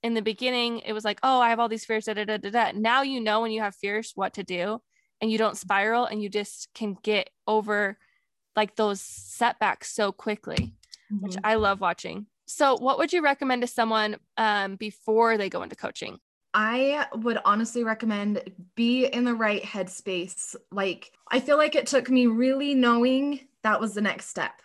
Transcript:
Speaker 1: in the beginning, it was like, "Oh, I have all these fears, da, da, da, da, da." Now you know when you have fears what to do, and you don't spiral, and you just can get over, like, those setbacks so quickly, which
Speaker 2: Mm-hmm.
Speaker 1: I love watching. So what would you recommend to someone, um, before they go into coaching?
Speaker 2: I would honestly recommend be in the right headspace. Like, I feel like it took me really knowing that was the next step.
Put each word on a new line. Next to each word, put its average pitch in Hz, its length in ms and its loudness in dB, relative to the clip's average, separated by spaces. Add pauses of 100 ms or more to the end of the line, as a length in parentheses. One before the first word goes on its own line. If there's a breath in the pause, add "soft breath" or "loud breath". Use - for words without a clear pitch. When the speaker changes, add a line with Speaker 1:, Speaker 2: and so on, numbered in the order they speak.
Speaker 1:
in 233 100 -2
the 226 80 0
beginning, 240 580 -2
it - 140 -8
was 214 120 -6
like, 208 180 -2
"Oh, 262 160 4
I 240 100 6
have 226 100 2
all 233 100 2
these 220 160 -6
fears, 220 200 -2
da, 220 80 -4
da, 208 120 -4
da, 214 120 -4
da, 196 120 -8
da." 226 240 2
Now 226 300 2
you 269 180 -2
know 214 200 2
when 226 100 -2
you 220 100 -2
have 202 140 -4
fears 208 400 -6
what 190 200 -4
to 202 80 -8
do, 185 380 -4 (400)
and 220 100 0
you 220 60 2
don't 220 200 2
spiral, 208 480 2
and 214 160 -6
you 208 80 -6
just 202 440 -8
can 202 300 -6
get 208 260 0 (180)
over, 208 500 0 (580)
like, 214 200 0
those 208 260 0
setbacks - 920 -4
so 202 200 0
quickly, - 640 -6 (360 loud breath)
which 196 240 -6
Speaker 2:
Mm-hmm. 190 120 -6
Speaker 1:
I 220 100 4
love 196 260 2
watching. 175 460 -4 (180)
So 277 320 4
what 254 200 2
would 320 160 0
you 349 80 2
recommend 277 400 0
to 247 60 -4
someone, 220 500 0 (200)
um, 202 380 0
before 220 600 2
they 196 120 0
go 180 140 -6
into - 120 -12
coaching? - 440 -10 (340)
Speaker 2:
I 262 600 2
would 226 320 -2
honestly 220 380 2
recommend 214 580 -2 (340)
be 240 300 4
in 240 180 0
the 240 120 0
right 214 260 0
headspace. 185 960 -8 (160)
Like, 196 400 -4 (200)
I 262 80 2
feel 285 180 4
like 302 180 4
it 294 100 2
took 247 240 2
me 254 160 6
really 262 480 2
knowing 262 680 4 (220)
that 214 160 2
was 214 140 -4
the 208 80 -2
next - 280 -2
step. - 240 -6 (120)